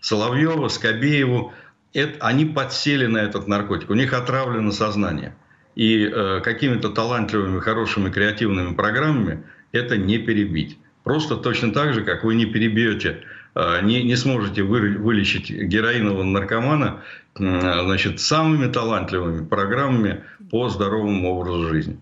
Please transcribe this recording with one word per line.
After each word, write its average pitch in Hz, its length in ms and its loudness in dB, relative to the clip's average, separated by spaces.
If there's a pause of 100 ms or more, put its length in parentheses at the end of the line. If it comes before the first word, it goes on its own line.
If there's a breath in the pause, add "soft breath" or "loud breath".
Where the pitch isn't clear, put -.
Соловьёва, 127 680 0
Скобееву, 123 840 0 (420 loud breath)
эт-, 143 260 -2
они 123 240 4
подсели 139 600 0
на 113 120 2
этот 104 300 -2
наркотик, 101 420 -2
у 101 40 2
них 131 180 2
отравлено 123 600 0
сознание. 101 600 -2 (400 soft breath)
И, 110 300 4
э, 101 400 0
какими-то 117 460 0
талантливыми, 104 720 0
хорошими, 107 500 0
креативными 98 640 0
программами 110 680 0 (300 loud breath)
это 120 240 0
не 101 220 2
перебить. 101 600 -2 (260 soft breath)
Просто 151 320 0
точно 117 360 -2
так 143 220 0
же, 110 100 0
как 95 200 -2
вы 113 100 2
не 113 120 4
перебьёте, 107 760 0 (320 loud breath)
э, 85 280 0
не, 117 200 2
не 123 140 2
сможете 107 460 0
выры-, 101 360 2
вылечить 104 520 0
героинового 104 760 0
наркомана, 113 800 0 (360 loud breath)
м, 95 220 0
значит, 90 600 0
самыми 156 500 2
талантливыми 90 760 -2
программами 107 800 0 (260 loud breath)
по 120 180 0
здоровому 98 640 0
образу 87 360 -2
жизни. 80 340 -2